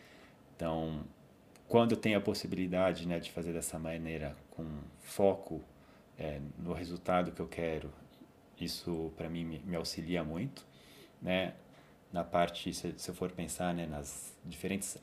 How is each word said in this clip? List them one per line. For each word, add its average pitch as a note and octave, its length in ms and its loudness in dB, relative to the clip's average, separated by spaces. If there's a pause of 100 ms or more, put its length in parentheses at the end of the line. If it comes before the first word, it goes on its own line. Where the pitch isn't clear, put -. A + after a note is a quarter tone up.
(560)
Então, D#2+ 500 0 (640)
quando A#2 240 8
eu G#2+ 60 4
tenho G#2+ 200 6
a G2 40 4
possibilidade, F#2 880 2
né, F2 120 2
de - 120 -8
fazer E2+ 220 -4
dessa E2 240 -4
maneira D#2+ 580 -4 (160)
com E2 140 -8 (340)
foco, F#2+ 600 4 (560)
é, D2 240 -4 (160)
no F2 160 -4
resultado F2 580 2
que - 80 -6
eu E2+ 80 -2
quero, D#2 460 -2 (680)
isso E2 560 -4
pra E2 140 -4
mim E2+ 160 -2
me, D#2+ 140 -4
me F2+ 160 -4
auxilia E2 480 0
muito, F2 420 -4 (560)
né? F#2 320 2 (580)
Na E2+ 120 0
parte, F2 500 2
se, D#2+ 240 -4
se - 140 -8
eu - 20 -4
for F2+ 180 -2
pensar, F2 420 -2
né, E2+ 120 -2
nas D2 500 -8 (100)
diferentes F#2 580 -4